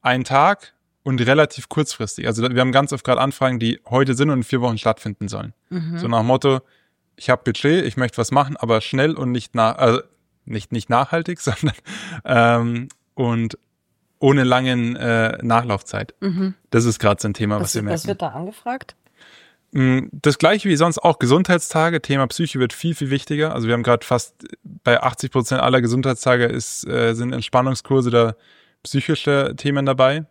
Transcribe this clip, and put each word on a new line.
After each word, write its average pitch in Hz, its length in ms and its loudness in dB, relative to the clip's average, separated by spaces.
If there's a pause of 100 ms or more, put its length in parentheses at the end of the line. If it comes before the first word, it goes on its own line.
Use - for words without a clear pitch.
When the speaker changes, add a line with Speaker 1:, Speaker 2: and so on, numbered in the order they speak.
Speaker 1:
ein 127 220 0
Tag 151 500 2 (300)
und 127 200 0
relativ 143 440 2
kurzfristig. - 580 -4
Also 113 160 -2
wir 123 180 0
haben 127 120 2
ganz 139 200 2
oft 131 120 -8
grad 123 140 2
Anfragen, 131 420 0
die 113 280 -2
heute 135 260 2
sind 147 160 2
und 131 80 0
in 120 40 -2
vier 127 200 -2
Wochen 113 160 -2
stattfinden 110 500 -4
sollen. 104 260 -10 (160)
Speaker 2:
Mhm. 170 280 -6
Speaker 1:
So 151 100 -4
nach 117 100 2
dem 110 80 0
Motto, 135 340 2 (540)
ich - 160 -6
hab 123 140 0
Budget, 151 400 0
ich 120 120 -4
möchte 123 220 -4
was 113 140 -4
machen, 139 240 0
aber 113 240 0
schnell 143 340 -2
und 123 160 -4
nicht 123 240 -6
na-, 113 220 2
also 123 240 2 (440)
nicht, 110 280 -10
nicht 117 180 -6
nachhaltig, 160 500 0
<laughs> - 0 -
sondern, 135 360 -2 (480)
ähm, 117 640 2 (260)
und 117 420 -2 (640)
ohne 139 240 6
langen, 123 540 2
äh, 113 480 0
Nachlaufzeit. 113 760 -2
Speaker 2:
Mhm. 185 340 -2 (160)
Speaker 1:
Das 117 140 4
ist 113 140 0
grad 101 220 2
so 110 80 -4
ein 101 60 -4
Thema, 107 220 -2
was 98 60 -4
Speaker 2:
Was, - 140 -6
Speaker 1:
wir 110 60 -4
merken. 104 180 -4
Speaker 2:
was - 80 -10
wird 196 140 -6
da 160 80 -6
angefragt? 214 680 -12 (760)
Speaker 1:
Mm, 131 400 2
das 147 260 0
Gleiche 196 300 2
wie 160 80 2
sonst 165 220 2
auch, 170 200 2
Gesundheitstage, 165 840 2
Thema 139 280 0
Psyche 156 300 -4
wird 123 140 0
viel, 165 220 -4
viel 135 160 -6
wichtiger. 151 440 -2
Also 117 120 -4
wir 117 80 2
haben 120 80 -2
grad 117 220 2
fast - 300 -2 (280)
bei - 400 0
achtzig 127 300 -4
Prozent 127 280 0
aller 127 220 2
Gesundheitstage 123 640 0
ist, 120 420 -6
äh, 120 260 0
sind 120 180 -6
Entspannungskurse 127 760 0
oder 117 280 2 (460)
psychische 139 760 -2
Themen 143 280 -2
dabei 135 460 2